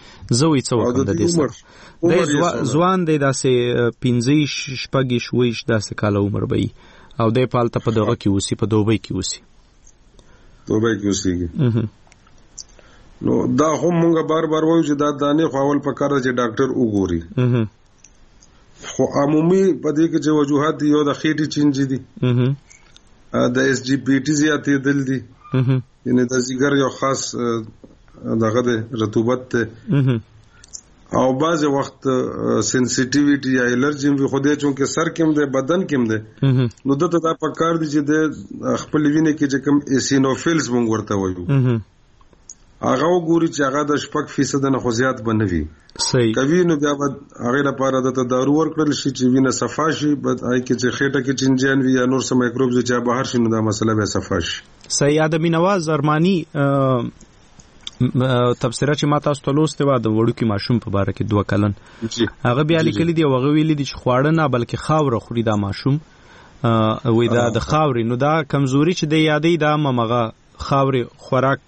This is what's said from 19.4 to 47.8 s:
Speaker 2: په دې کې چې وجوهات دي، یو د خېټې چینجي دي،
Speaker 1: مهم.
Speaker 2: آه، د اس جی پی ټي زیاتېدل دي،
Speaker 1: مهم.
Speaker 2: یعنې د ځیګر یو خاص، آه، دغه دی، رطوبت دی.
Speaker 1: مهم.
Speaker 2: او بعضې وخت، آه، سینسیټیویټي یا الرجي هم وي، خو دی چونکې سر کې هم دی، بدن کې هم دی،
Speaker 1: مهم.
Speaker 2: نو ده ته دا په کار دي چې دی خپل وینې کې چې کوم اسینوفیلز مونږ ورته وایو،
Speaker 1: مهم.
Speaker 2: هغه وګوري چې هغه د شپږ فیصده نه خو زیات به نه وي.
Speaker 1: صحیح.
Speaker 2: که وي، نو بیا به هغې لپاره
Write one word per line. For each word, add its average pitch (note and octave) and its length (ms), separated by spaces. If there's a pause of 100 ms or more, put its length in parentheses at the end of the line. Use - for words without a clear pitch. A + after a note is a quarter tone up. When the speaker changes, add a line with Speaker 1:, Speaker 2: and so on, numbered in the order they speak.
Speaker 2:
په C3+ 180
دې D#3 200
کې D#3 80
چې C#3+ 100
وجوهات D3 520
دي، D3+ 80
یو D3 160
د C#3+ 80
خېټې D3+ 340
چینجي C#3 380
دي، C3 140 (240)
Speaker 1:
مهم. B2+ 340 (800)
Speaker 2:
آه، B2 140
د B2 100
اس C3 260
جی C3 120
پی C3+ 220
ټي C#3+ 140
زیاتېدل C#3+ 720
دي، C3 160 (340)
Speaker 1:
مهم. B2+ 280 (240)
Speaker 2:
یعنې B2 180
د B2 140
ځیګر C3 400
یو C3+ 100
خاص، C3+ 460
آه، A#2 280 (720)
دغه A2+ 280
دی، A2+ 400
رطوبت A#2 540
دی. A#2 60 (260)
Speaker 1:
مهم. C3 320 (920)
Speaker 2:
او C3 260
بعضې D#3 260
وخت، C#3 420
آه، A#2+ 540
سینسیټیویټي C3 840
یا C3 160
الرجي C3+ 460
هم C#3+ 60
وي، C#3 120
خو C3+ 120
دی C#3+ 180
چونکې C#3 280
سر D#3+ 240
کې E3 120
هم D#3 120
دی، D3 120
بدن C3+ 420
کې D3 80
هم B2+ 100
دی، A2 420
Speaker 1:
مهم. B2+ 220 (180)
Speaker 2:
نو C#3 80
ده E3 140
ته E3+ 100
دا D#3+ 140
په D#3 260
کار E3 180
دي D#3+ 100
چې D3 140
دی D3 200 (560)
خپل D3+ 300
وینې D3+ 320
کې D3 80
چې C3+ 180
کوم D3 160 (160)
اسینوفیلز C3+ 760
مونږ A#2+ 180
ورته A2 260
وایو، F#2 340
Speaker 1:
مهم. B2 340 (1000)
Speaker 2:
هغه C3 240
وګوري E3 420
چې D3 120
هغه C#3 240
د D3 100
شپږ C#3+ 340
فیصده C#3 400
نه C3+ 100
خو A2 120
زیات A#2+ 320
به A2+ 100
نه A2 120
وي. E2 240 (300)
Speaker 1:
صحیح. A#2 360
Speaker 2:
که B2+ 60
وي، E3 240
نو E3+ 120
بیا D3 180
به C#3+ 120 (380)
هغې C3 220
لپاره C3 340